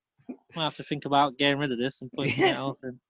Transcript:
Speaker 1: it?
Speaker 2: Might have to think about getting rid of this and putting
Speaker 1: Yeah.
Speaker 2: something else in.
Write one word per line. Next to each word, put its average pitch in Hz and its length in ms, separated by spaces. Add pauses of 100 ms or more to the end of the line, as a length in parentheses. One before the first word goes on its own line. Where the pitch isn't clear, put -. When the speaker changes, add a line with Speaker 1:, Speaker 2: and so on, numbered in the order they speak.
(300)
Speaker 1:
it? - 60 (200)
Speaker 2:
Might 160 80
have 147 120
to 147 60
think 147 220
about 139 340
getting 143 200
rid 143 120
of 117 80
this 131 240
and 127 100
putting 139 200
Speaker 1:
Yeah. 320 220
Speaker 2:
something - 20
else 135 260
in. 180 160 (120)